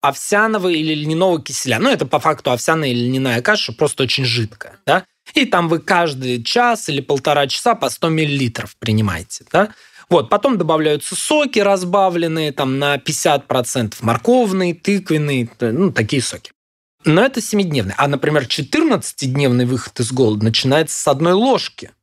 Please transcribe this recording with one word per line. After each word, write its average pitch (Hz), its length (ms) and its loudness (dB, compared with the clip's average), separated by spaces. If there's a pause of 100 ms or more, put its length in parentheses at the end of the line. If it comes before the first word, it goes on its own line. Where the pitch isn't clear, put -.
овсяного 208 640 0
или 156 240 0
льняного 160 480 0
киселя. - 380 -4
Ну, 214 100 2
это 202 160 0
по 143 140 -2
факту 156 320 0
овсяная 147 400 0
или 120 160 0
льняная 127 360 0
каша, 208 300 -2
просто 139 300 -2
очень 131 220 -2
жидкая, 117 640 -6
да? 180 180 2 (300)
И 285 100 4
там 175 240 0
вы 160 120 0
каждый 131 640 0
час 240 440 0
или 143 120 -2
полтора 143 480 0
часа - 260 0
по 131 160 -4
сто - 180 -2
миллилитров 147 680 -2
принимаете, 107 720 -2
да? 185 200 2 (380)
Вот, 147 200 4
потом 226 280 2
добавляются 156 600 0
соки 302 420 0
разбавленные, 175 920 0
там, 135 260 -2
на 143 200 0
пятьдесят 147 500 -2
процентов 123 540 -2
морковные, 185 720 2
тыквенные, 151 760 -2
т-, 117 240 -4
ну, 170 180 2
такие 117 320 0
соки. - 300 -10 (520)
Но 165 200 6
это 262 160 0
семидневный. 151 560 -2
А, 143 100 2
например, 143 400 0
четырнадцатидневный 139 1160 0
выход 123 340 -4
из 123 140 -2
голода 110 320 2
начинается 131 520 2
с - 120 -2
одной 143 240 2
ложки. 220 580 0 (120)